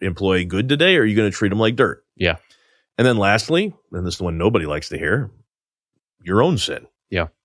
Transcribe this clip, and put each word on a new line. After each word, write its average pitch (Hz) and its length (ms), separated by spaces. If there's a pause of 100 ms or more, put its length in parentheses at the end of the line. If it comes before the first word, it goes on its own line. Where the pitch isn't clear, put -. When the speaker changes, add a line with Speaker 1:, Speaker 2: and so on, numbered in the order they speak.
Speaker 1:
employee 92 420
good 95 240
today? 160 300
Or 123 60
are - 20
you 107 100
gonna 107 160
treat 104 160
them 98 120
like 117 180
dirt? 104 260 (140)
Speaker 2:
Yeah. 85 180 (600)
Speaker 1:
And 123 100
then 123 80
lastly, 113 580 (200)
and 90 120
this 87 100
is - 20
the 92 80
one 82 120
nobody 90 280
likes 76 240
to - 80
hear, 104 340 (920)
your 98 220
own 165 140
sin. - 280 (240)
Speaker 2:
Yeah. 87 180 (180)